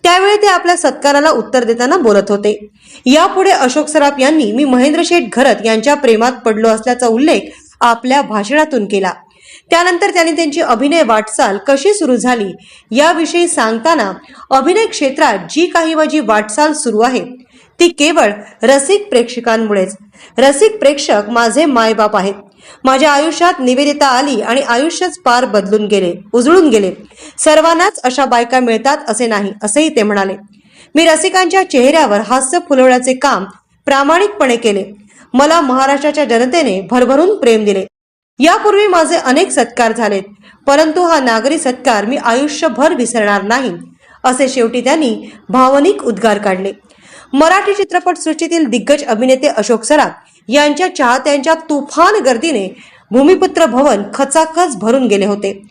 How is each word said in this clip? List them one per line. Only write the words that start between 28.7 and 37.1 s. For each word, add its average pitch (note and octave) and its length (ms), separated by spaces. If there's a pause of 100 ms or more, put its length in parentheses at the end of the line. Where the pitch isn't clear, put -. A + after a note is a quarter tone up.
असे A#3 180
नाही," G3+ 260 (100)
असेही D4+ 340
ते A3+ 60
म्हणाले. G3+ 340 (580)
"मी D#4+ 100
रसिकांच्या F4+ 640
चेहऱ्यावर C#4 500
हास्य B3+ 380 (100)
फुलवण्याचे B3+ 460
काम B3+ 300 (420)
प्रामाणिकपणे C#4+ 680
केले. G#3 280 (500)
मला D4+ 260
महाराष्ट्राच्या C#4 640
जनतेने A#3+ 560 (100)
भरभरून C4+ 460